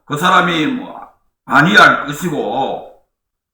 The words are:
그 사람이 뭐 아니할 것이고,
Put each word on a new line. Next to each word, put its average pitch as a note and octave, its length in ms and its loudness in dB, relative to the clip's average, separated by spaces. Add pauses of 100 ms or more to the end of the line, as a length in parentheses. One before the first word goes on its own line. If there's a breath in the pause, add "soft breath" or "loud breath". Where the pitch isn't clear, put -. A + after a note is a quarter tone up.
그 C#3+ 140 -8
사람이 E3 480 0
뭐 - 480 -8 (320)
아니할 E3+ 600 4
것이고, C3 1000 -6 (480)